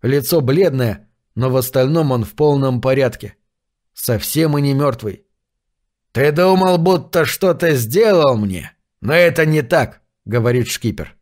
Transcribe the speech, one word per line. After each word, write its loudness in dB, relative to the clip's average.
Лицо 0
бледное, -2
но -2
в 0
остальном 0
он -2
в -14
полном 0
порядке. -2
Совсем -2
и 0
не 0
мертвый. -4
«Ты 2
думал, 2
будто 0
что-то 0
сделал 2
мне? -6
Но -4
это 2
не 0
так», — -2
говорит 0
шкипер. -8